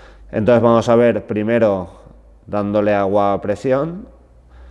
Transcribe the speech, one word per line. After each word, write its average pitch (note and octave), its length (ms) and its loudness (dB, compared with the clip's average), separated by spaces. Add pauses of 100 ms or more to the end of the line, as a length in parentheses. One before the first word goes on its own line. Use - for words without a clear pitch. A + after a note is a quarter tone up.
(320)
Entonces A2+ 320 2
vamos A#2 240 2
a A#2+ 80 4
ver A#2 300 2
primero G#2 640 -2 (580)
dándole G#2 480 -2
agua G2+ 380 0
a F#2+ 80 -4
presión C#3 680 -4 (640)